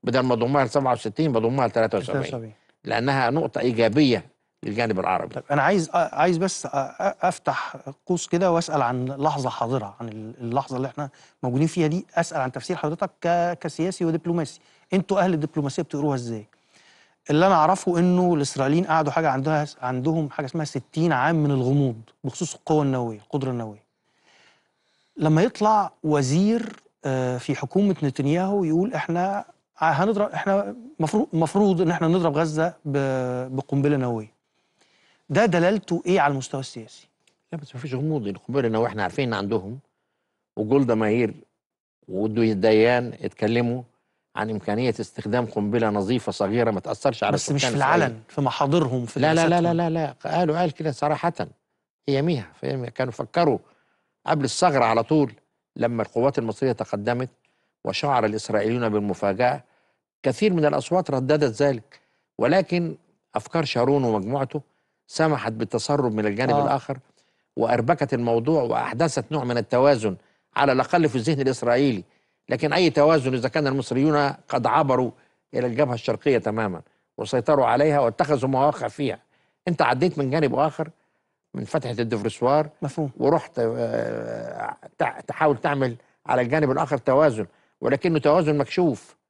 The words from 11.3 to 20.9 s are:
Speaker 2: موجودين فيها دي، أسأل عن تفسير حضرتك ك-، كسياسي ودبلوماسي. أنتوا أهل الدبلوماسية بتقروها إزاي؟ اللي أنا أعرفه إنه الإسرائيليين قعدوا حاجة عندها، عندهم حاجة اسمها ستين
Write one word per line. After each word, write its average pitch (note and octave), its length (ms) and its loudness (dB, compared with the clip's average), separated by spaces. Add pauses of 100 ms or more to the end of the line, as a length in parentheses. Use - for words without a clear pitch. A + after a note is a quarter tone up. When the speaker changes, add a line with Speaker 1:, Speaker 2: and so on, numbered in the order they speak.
Speaker 2:
موجودين C3 240 0
فيها D#3+ 200 0
دي، E3+ 180 -2 (100)
أسأل E3 260 -2
عن B2+ 100 -4
تفسير E3+ 240 -8
حضرتك E3+ 340 -4 (120)
ك-، F3 380 0
كسياسي E3+ 460 -4
ودبلوماسي. E3 540 -2 (340)
أنتوا F#3+ 260 0
أهل F#3 140 2
الدبلوماسية D3+ 500 -4
بتقروها D3 320 -2
إزاي؟ A#2 300 -6 (840)
اللي D#3 180 4
أنا F#3+ 80 6
أعرفه E3+ 440 2
إنه F3+ 340 4
الإسرائيليين C#3+ 520 0
قعدوا D#3+ 260 0
حاجة D#3+ 180 0
عندها، D3 360 0 (160)
عندهم C3+ 480 -2
حاجة D3 160 -6
اسمها D3+ 200 -4
ستين D#3 460 -2